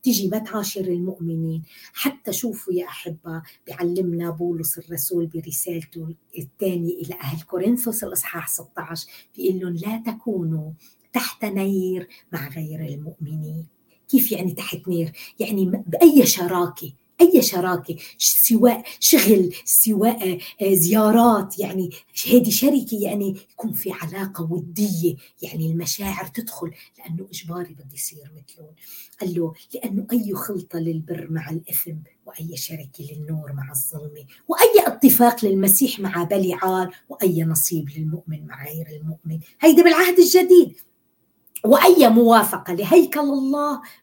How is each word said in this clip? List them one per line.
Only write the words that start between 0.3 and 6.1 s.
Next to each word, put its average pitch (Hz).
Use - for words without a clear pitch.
تعاشر 208
المؤمنين. 165
حتى -
شوفوا 220
يا 180
أحبة، 165
بيعلمنا 175
بولس 165
الرسول 170
برسالته 165